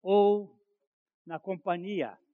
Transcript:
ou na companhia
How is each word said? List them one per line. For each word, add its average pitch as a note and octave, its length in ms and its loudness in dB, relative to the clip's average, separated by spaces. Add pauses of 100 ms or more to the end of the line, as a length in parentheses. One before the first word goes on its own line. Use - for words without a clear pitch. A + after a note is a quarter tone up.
ou G3+ 560 2 (680)
na E3 140 -10
companhia F3 760 -6 (180)